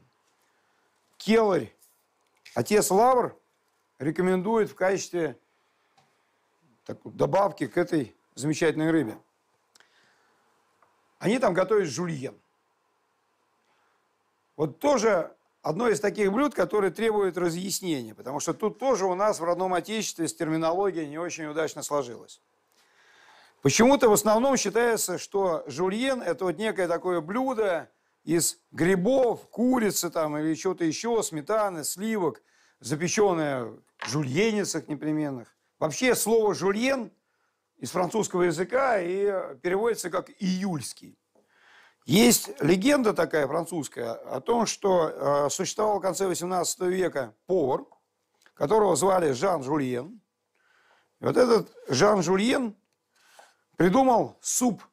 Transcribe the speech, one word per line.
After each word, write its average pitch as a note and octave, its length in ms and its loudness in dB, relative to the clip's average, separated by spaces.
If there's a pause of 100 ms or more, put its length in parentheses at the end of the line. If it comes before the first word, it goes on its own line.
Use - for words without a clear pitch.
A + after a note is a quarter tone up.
(1160)
келарь, G3+ 560 2 (800)
отец G3+ 380 2
Лавр, A#3 440 4 (640)
рекомендует F#3 720 0
в - 60 -16
качестве, F3 640 -2 (1500)
так, A2 200 -14
добавки D3+ 600 0
к - 120 -6
этой D#3+ 380 -2 (200)
замечательной D#3 560 0
рыбе. C#3 260 0 (2000)
Они G#3 220 0
там G3+ 160 2
готовят F#3 340 2
жульен. C3+ 500 -8 (2250)
Вот C#3+ 220 -4
тоже G#3+ 580 2 (280)
одно F#3+ 260 -2
из G3+ 100 2
таких G3+ 320 0
блюд, C4+ 220 0
которое F#3+ 380 0
требует G#3 480 -2
разъяснения, E3+ 760 -4
потому C3+ 260 -8
что E3 140 -4
тут - 240 -4
тоже A#3+ 280 0
у F#3 100 0
нас G3+ 240 0
в D#3+ 40 -6
родном F3 300 0
отечестве F3+ 540 -4
с - 80 -6
терминологией E3 720 -2
не D3 100 -10
очень E3 280 -8
удачно D3+ 360 -6
сложилось. A#2+ 580 -6 (1200)
Почему-то B3 440 6
в G#3 60 6
основном A3+ 420 2
считается, G#3 600 0
что F#3 480 -2
жульен — G#3+ 600 -2
это F3+ 200 -2
вот E3+ 140 -2
некое F#3+ 280 -2
такое E3+ 340 -2
блюдо G#3 680 -2 (340)
из - 360 0 (120)
грибов, F#3+ 800 2
курицы A3 600 0
там, D3+ 260 -2
или D#3 160 0
чего-то F3+ 320 -2
ещё, A3 380 0
сметаны, F3 600 -2
сливок, G3 600 -4 (360)
запечённое D3+ 840 0
в - 440 -14
жульеницах D#3 800 -2
непременных. D3+ 600 -4 (320)
Вообще F#3+ 340 0
слово G#3+ 400 2
«жульен» G#3+ 580 -2 (680)
из B2 100 -10
французского F3+ 540 -2
языка G3 580 0
и F#3 560 -4
переводится F#3+ 540 -2
как F3+ 180 -4 (100)
«июльский». F#3 800 -4 (880)
Есть G#3+ 560 4
легенда G3+ 520 4
такая D#3 340 0
французская D3 640 -6
о - 280 -10
том, A3+ 280 0
что, F3+ 420 2
э, C#3+ 400 0
существовал G#3 480 -2
в E3+ 40 -4
конце F#3+ 260 -2
восемнадцатого F3+ 640 -2
века D#3+ 440 -2 (140)
повар, D#3+ 380 0 (680)
которого F#3+ 420 2
звали F3+ 360 2
Жан D3+ 320 0
Жульен. C#3 580 -4 (1000)
И - 60 -12
вот - 120 0
этот A#3 380 2 (140)
Жан F#3 340 4
Жульен G#3+ 520 0 (1000)
придумал F#3+ 640 4
суп - 520 -2